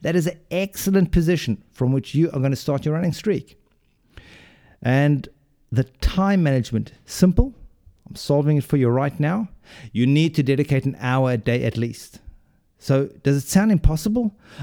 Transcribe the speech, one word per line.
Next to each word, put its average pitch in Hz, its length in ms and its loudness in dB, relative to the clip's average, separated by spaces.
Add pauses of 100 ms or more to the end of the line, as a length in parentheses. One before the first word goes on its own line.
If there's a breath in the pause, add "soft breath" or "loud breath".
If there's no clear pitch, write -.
That 160 140 -2
is 165 100 0
an 175 120 -8 (120)
excellent 190 600 0
position 160 500 0 (100)
from 131 200 -2
which 135 220 -4
you 160 180 2
are 139 80 -4
gonna 135 160 0
start 139 280 -4
your 151 100 -2
running 165 180 -2
streak. - 460 -6 (1200 loud breath)
And 139 460 2 (440)
the 120 120 0
time 196 580 0
management, 127 500 -2 (140)
simple. 190 480 2 (520)
I'm - 100 -18
solving 147 420 0
it 131 60 -2
for - 120 -2
you 131 120 2
right 135 300 -2
now. 196 300 -2 (440 loud breath)
You 120 140 0
need 151 300 2
to 151 60 2
dedicate 135 420 0
an 135 160 -4
hour 127 320 0
a 123 60 -2
day 120 260 -2
at 117 120 -2
least. 117 440 -8 (580)
So 139 280 0 (180)
does 139 120 2
it 139 120 -6
sound 214 240 4
impossible? 208 680 0 (240 loud breath)